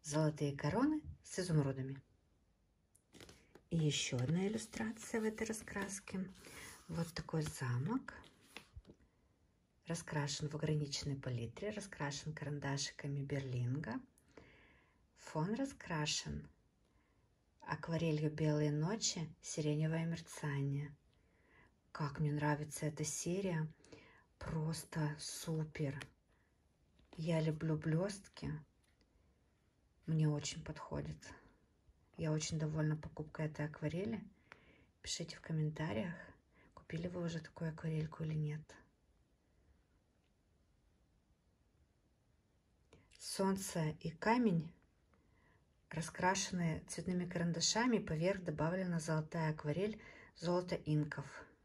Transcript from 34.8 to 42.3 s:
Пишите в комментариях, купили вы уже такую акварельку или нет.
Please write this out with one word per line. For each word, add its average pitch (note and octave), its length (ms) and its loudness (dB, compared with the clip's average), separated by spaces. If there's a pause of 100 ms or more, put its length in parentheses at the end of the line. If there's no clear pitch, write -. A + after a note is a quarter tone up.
Пишите - 320 -6
в - 60 -16
комментариях, E3 760 0 (600)
купили E3 340 -4
вы F3 160 -2
уже E3 160 -2
такую D#3+ 300 -4
акварельку D#3 520 -2
или D#3 120 0
нет. D3+ 280 0 (4000)